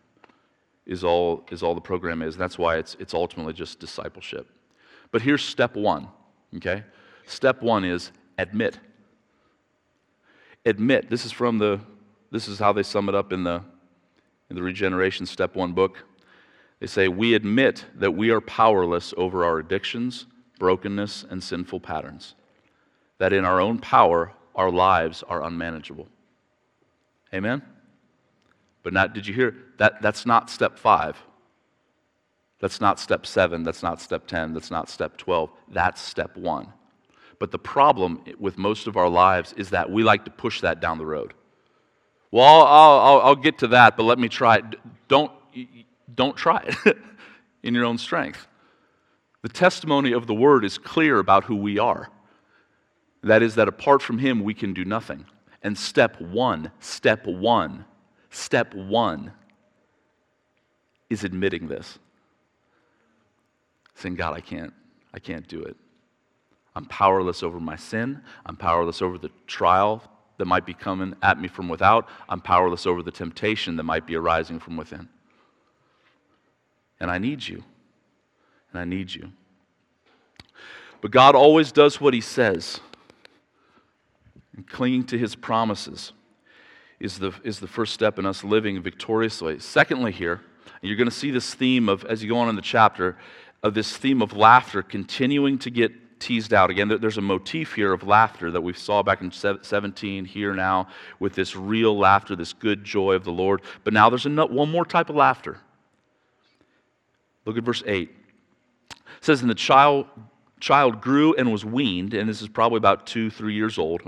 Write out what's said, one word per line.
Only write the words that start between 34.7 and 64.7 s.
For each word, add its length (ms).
not 180
step 280
twelve. 340
That's 320
step 360
one. 340
But 120
the 80
problem 640
with 180
most 300
of 100
our 120
lives 480
is 140
that 180
we 140
like 220
to 60
push 300
that 180
down 180
the 80
road. 280
"Well, 140
I'll, 200
I'll, 340
I'll, 220
I'll 140
get 240
to 100
that, 280
but 60
let 160
me 100
try 280
it." 120
D-, 80
don't, 240
y-, 180
y-, 120
don't 220
try 280
it 320
<laughs> 320
in 100
your 120
own 120
strength. 500
The 80
testimony 640
of 120
the 80
word 300
is 140
clear 420
about 240
who 120
we 240
are. 300
That 200
is 120
that 120
apart 340
from 180
him, 220
we 120
can 200
do 120
nothing. 400
And 140
step 440
one, 580
step 460
one, 580
step 440
one 600
is 160
admitting 420
this. 320
Saying, 200
"God, 180
I 60
can't, 340